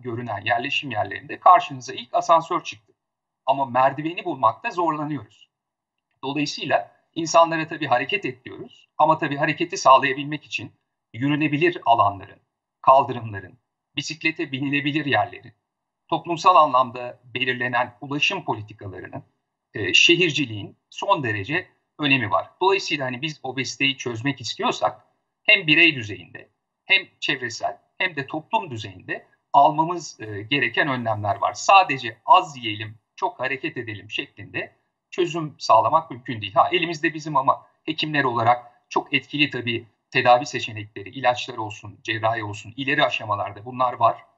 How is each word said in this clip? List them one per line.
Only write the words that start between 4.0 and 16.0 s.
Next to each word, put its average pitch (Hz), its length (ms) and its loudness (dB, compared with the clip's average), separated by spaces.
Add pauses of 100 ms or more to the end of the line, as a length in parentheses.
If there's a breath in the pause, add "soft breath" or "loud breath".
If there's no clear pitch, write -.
bulmakta 131 460 -2
zorlanıyoruz. 151 800 -4 (720)
Dolayısıyla 143 760 -2 (180)
insanlara 165 540 4
tabii 151 180 -6
hareket 131 380 0
et - 200 -8
diyoruz. - 440 -18 (100)
Ama 156 200 4
tabii 143 180 -2
hareketi 156 400 -2
sağlayabilmek 139 680 4
için - 280 -10 (400)
yürünebilir 147 720 0
alanların, 101 560 2 (420)
kaldırımların, 117 760 2 (380)
bisiklete 156 560 -4
binilebilir 143 540 -2
yerlerin, 107 460 -2 (560)